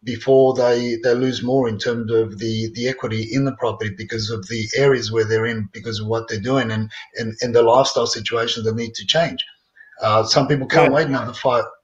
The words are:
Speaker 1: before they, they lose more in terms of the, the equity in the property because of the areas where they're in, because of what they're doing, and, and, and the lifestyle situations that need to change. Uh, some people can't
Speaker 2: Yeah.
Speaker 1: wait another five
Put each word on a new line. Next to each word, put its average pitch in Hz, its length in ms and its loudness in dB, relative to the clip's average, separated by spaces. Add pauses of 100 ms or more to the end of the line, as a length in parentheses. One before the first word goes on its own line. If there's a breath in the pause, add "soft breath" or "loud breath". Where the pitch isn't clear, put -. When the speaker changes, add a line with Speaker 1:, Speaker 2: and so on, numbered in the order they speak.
Speaker 1:
before 131 520 4
they, 120 480 2
they 127 100 2
lose 123 300 0
more 127 260 0
in 110 80 -4
terms 117 340 -4
of 110 280 0
the, 110 360 -4
the 120 140 -4
equity 110 440 -4
in 135 120 0
the 135 120 -2
property 104 420 -4
because 110 320 -8
of 104 180 -8
the 113 260 -6
areas 131 380 2
where 110 140 2
they're 110 180 0
in, 113 300 -4
because 110 260 -8
of 107 60 -8
what 113 200 -4
they're 107 140 -6
doing, 123 300 0
and, 110 200 -4 (280 loud breath)
and, 113 240 -6
and 120 120 -4
the 117 80 6
lifestyle 120 440 4
situations 117 580 -4
that 110 120 0
need 113 180 -6
to 104 100 -12
change. 160 400 0 (560 loud breath)
Uh, 110 220 2
some 135 260 2
people 139 180 0
can't 160 240 6
Speaker 2:
Yeah. 139 60 2
Speaker 1:
wait 156 120 2
another 127 260 -4
five 120 300 2 (200)